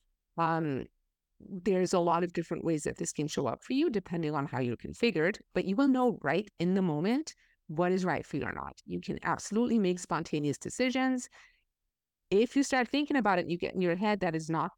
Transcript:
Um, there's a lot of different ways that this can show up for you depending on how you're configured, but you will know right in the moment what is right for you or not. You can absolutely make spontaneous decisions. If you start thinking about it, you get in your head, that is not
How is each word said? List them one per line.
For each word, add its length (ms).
Um, 480
there's 520
a 60
lot 240
of 80
different 320
ways 200
that 120
this 160
can 160
show 180
up 160
for 120
you 160
depending 440
on 120
how 160
you're 160
configured, 600
but 120
you 100
will 140
know 320
right 280
in 160
the 60
moment 520
what 240
is 140
right 200
for 120
you 60
or 100
not. 320
You 160
can 200
absolutely 580
make 200
spontaneous 580
decisions. 680
If 240
you 80
start 240
thinking 300
about 200
it, 120
you 80
get 180
in 60
your 140
head, 260
that 120
is 160
not 280